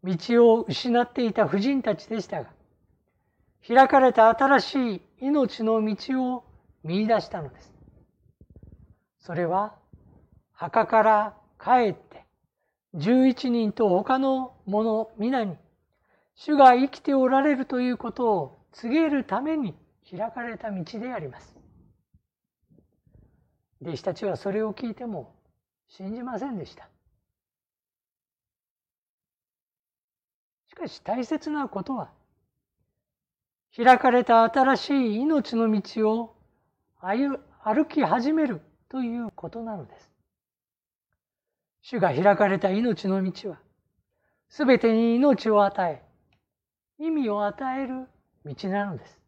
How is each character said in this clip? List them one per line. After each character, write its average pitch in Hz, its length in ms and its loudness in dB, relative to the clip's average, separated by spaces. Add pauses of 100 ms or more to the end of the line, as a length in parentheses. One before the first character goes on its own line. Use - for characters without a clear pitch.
道 226 500 4
を 226 140 0
失 240 340 0
っ 240 100 -4
て 247 140 -2
い 220 80 -2
た 214 140 2
婦 196 120 0
人 269 220 0
た 220 140 -2
ち - 100 -20
で 220 160 -6
し - 60 -10
た 156 160 -8
が、 - 80 -18 (1160)
開 262 200 8
か 277 120 6
れ 254 140 4
た 226 160 8
新 269 300 4
し 247 360 -4
い 175 60 -12 (180)
命 269 440 -2
の 220 200 0
道 254 520 -4
を 240 80 -14 (400)
見 190 240 -4
出 220 140 2
し - 80 -14
た 180 120 -10
の 143 80 -12
で - 120 -20
す。 - 120 -20 (1500)
そ - 140 -14
れ 175 120 -4
は、 190 300 -4 (760)
墓 220 340 -2
か 220 160 2
ら 214 300 2 (280)
帰 240 280 2
っ 175 40 -6
て、 - 320 -20 (680)
十 240 320 4
一 247 240 -2
人 226 200 0
と 214 180 0
他 202 280 0
の 262 380 -2 (100)
者 220 520 -2
皆 240 260 -2
に、 180 120 -6 (800)
主 - 200 -2
が 262 180 10
生 262 160 2
き - 120 -16
て 285 120 -2
お 262 140 4
ら 269 140 4
れ 285 140 2
る 262 100 -6
と 247 160 -4
い 247 100 0
う 240 60 -6
こ 233 140 -10
と 233 220 -2
を 151 260 -6 (120)
告 233 220 -8
げ 320 160 2
る 285 160 -2
た 202 160 -4
め 311 160 -4
に 240 180 -6 (340)
開 214 220 -8
か 247 100 -14
れ 233 160 -10
た 220 140 -12
道 185 120 -8 (160)
で 247 140 -10
あ 220 60 -8
り 151 80 -12
ま 127 120 -16
す。 - 160 -20 (2250)
弟 160 140 -10
子 - 60 -12
た 180 120 -6
ち 214 120 -10
は 185 120 -4
そ 196 140 -8
れ 214 120 -4
を 214 100 -6
聞 233 180 -10
い - 40 -12
て 247 100 -14
も 175 300 -12 (520)
信 196 280 -14
じ 247 80 -12
ま 240 160 -10
せ 269 100 -8
ん 233 80 -8
で 156 80 -10
し - 100 -20
た。 - 140 -20 (3750)
し - 60 -20
か 330 120 -12
し - 160 -16
大 240 220 -6
切 311 240 -8
な 294 180 -6
こ 190 160 -10
と 269 120 -8
は、 190 140 -10 (1700)
開 247 240 6
か 262 100 4
れ 240 140 4
た 226 200 6
新 262 340 2
し - 120 -8
い 240 320 0
命 285 340 0
の 226 160 2
道 214 400 0
を 226 240 -6 (640)
歩-、 254 400 -4 (240)
歩 240 220 0
き 294 180 -2
始 233 300 0
め 320 120 0
る 214 160 -6 (280)
と 262 120 -8
い 233 180 -6
う 226 160 -10
こ - 140 -14
と 226 120 -14
な 226 160 -10
の 143 80 -14
で - 120 -20
す。 - 140 -20 (1700)
主 - 180 -8
が 170 140 2
開 190 220 4
か 202 120 2
れ 190 120 -2
た 190 120 0
命 214 360 -2
の 190 160 -2
道 190 280 -8
は、 - 80 -16 (920)
す - 160 -4
べ 247 140 4
て 226 120 2
に 233 240 2
命 254 340 2
を 208 140 4
与 196 280 -2
え、 143 120 -12 (920)
意 320 140 -6
味 285 180 -2
を 208 160 -4
与 262 360 -6
え 269 40 -6
る 262 220 -12 (360)
道 147 260 -10
な 202 160 -2
の 175 120 -10
で - 80 -16
す。 - 220 -20